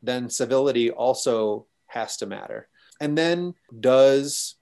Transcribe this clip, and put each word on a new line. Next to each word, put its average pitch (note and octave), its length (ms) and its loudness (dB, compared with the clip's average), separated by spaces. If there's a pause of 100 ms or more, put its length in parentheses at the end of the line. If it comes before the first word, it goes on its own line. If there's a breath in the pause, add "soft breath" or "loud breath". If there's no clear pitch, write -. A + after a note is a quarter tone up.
then B2 260 -4
civility B2+ 640 0
also A2+ 720 -2 (220)
has - 320 -8
to A2 80 -8
matter. G2 420 -14 (320 soft breath)
And D3 160 -2
then F3 380 -2 (260)
does C3+ 800 4